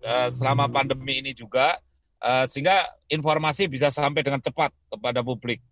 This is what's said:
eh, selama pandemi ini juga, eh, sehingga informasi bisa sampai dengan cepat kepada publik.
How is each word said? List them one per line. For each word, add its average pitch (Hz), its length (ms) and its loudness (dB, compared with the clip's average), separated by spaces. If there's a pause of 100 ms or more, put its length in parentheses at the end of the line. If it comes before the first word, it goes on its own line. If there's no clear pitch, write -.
eh, 123 320 0
selama 135 340 2
pandemi 131 540 -2
ini 135 100 -8
juga, 127 460 0 (400)
eh, 127 320 2
sehingga 180 320 2 (260)
informasi 156 640 0
bisa 135 180 2
sampai 139 380 0
dengan 139 160 -2
cepat 147 320 -2 (160)
kepada 120 320 -2
publik. 120 500 -6